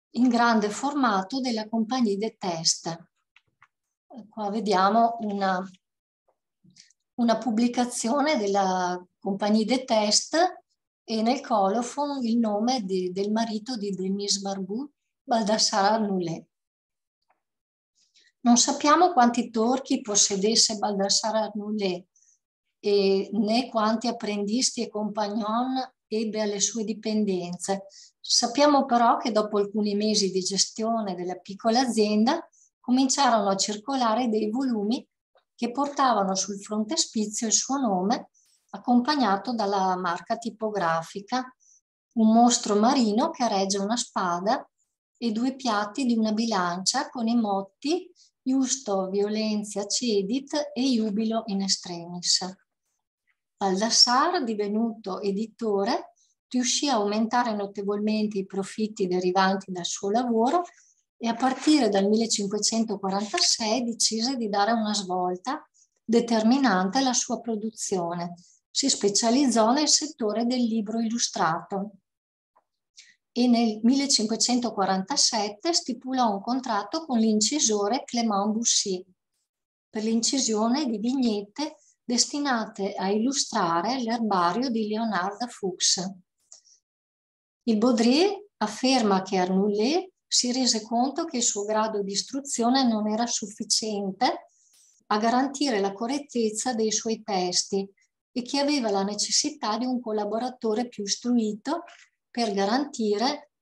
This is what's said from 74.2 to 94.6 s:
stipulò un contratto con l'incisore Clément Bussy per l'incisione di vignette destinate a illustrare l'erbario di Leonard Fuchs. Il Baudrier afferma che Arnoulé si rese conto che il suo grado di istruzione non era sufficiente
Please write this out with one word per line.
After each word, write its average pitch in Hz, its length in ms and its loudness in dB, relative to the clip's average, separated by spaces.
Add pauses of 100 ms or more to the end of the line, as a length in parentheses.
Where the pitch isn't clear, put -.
stipulò 254 640 -2
un 196 80 -6
contratto 247 640 -4
con 247 140 0
l'incisore 214 840 2
Clément 214 460 0
Bussy 208 540 -2 (800)
per 214 160 -8
l'incisione 233 840 0
di 226 100 -4
vignette 240 800 -2 (280)
destinate 233 920 -2
a 190 160 -4
illustrare 214 920 0
l'erbario 220 680 0
di 220 200 -2
Leonard 214 580 -4
Fuchs. - 640 -2 (1500)
Il 220 140 2
Baudrier 254 720 4 (100)
afferma 220 640 2
che 190 160 -2
Arnoulé 208 760 2 (160)
si - 240 0
rese 240 300 0
conto 262 420 -2
che 330 140 -6
il 233 60 -2
suo 202 200 -2
grado 214 400 -2
di 196 80 -6
istruzione 254 760 -2
non 220 220 0
era 220 200 -2
sufficiente 208 1200 -4 (580)